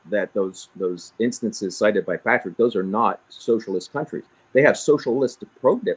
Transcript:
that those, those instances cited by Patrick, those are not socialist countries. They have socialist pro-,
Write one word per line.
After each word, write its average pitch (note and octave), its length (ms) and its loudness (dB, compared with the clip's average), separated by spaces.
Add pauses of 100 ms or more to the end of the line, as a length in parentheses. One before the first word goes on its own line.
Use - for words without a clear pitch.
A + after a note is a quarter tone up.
that F#2+ 240 -2
those, F#2+ 420 -4
those F2+ 440 -4
instances A2 580 -4
cited G#2 280 2
by - 120 -2
Patrick, A2+ 400 -2
those A#2 180 2
are F#2 80 0
not G2 460 0
socialist G#2+ 640 -4
countries. - 300 -6 (300)
They C3+ 100 6
have D3+ 120 6
socialist C3+ 680 0 (180)
pro-, F3+ 200 2 (160)